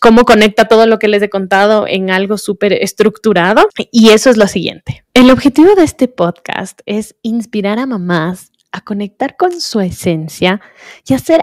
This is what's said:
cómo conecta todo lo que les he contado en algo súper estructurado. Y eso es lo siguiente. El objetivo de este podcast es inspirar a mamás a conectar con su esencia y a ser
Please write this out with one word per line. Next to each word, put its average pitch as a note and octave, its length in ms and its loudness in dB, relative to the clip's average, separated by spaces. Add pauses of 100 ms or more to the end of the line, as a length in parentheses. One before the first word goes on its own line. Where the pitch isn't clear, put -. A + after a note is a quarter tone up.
cómo A#3 240 4
conecta G#3+ 400 2
todo A3+ 200 4
lo A3 140 0
que A3 80 -2
les G#3 160 0
he G#3 60 -4
contado G3 580 0
en F#3+ 240 -6
algo G3 260 -4
súper G3 360 -4
estructurado. G#3 960 0 (240)
Y A3+ 180 4
eso A3 200 4
es A#3 80 4
lo G#3 100 2
siguiente. - 560 -10 (100)
El B3+ 180 6
objetivo D4+ 440 4
de F#4 80 4
este C4 240 -2
podcast - 800 -8
es G#3+ 360 -8
inspirar G#3+ 580 -6
a C4 60 -6
mamás F3+ 640 -6 (220)
a F#3 80 -14
conectar G#3 540 -8
con F4 240 -2
su A3+ 220 -6
esencia F3 800 -4 (440)
y - 80 -2
a C4 60 0
ser E4 240 0